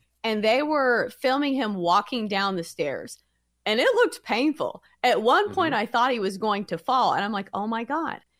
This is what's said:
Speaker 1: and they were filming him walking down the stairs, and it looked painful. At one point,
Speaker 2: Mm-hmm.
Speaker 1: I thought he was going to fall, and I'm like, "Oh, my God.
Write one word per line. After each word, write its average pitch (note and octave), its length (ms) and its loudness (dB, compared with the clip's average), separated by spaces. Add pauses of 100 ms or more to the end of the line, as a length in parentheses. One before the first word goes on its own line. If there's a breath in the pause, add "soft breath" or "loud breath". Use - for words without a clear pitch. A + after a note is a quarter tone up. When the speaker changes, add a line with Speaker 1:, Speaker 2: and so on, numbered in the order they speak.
(240)
Speaker 1:
and A3 180 -2
they A#3 200 4
were C4+ 480 2
filming C4+ 420 0
him A3+ 220 -2
walking G3+ 520 0
down G3 300 -2
the E3+ 80 -4
stairs, - 540 -6 (480)
and A3 140 0
it A#4+ 160 4
looked A#4 260 2
painful. A#3 600 -2 (200 soft breath)
At A3 180 4
one E4+ 320 2
point, E4 220 0
Speaker 2:
Mm-hmm. G#3 80 0
Speaker 1:
I A3 40 -2
thought B3 260 2
he A#3 80 -2
was F#3+ 180 -4
going G#3 280 -2
to E3 120 -6
fall, B3 340 2
and D#3 100 0
I'm G#3 100 -4
like, G3 200 -6
"Oh, G3+ 140 -4
my A3+ 180 -4
God. D4+ 380 -6 (180)